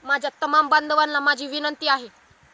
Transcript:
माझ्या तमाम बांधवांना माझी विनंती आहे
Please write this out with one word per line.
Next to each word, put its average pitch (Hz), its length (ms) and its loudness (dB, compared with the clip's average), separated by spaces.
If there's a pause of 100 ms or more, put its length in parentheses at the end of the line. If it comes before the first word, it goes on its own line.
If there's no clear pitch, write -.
माझ्या 277 260 -2 (140)
तमाम 302 240 2
बांधवांना 302 520 2
माझी 285 280 0
विनंती 294 400 -4
आहे 262 200 -2 (460)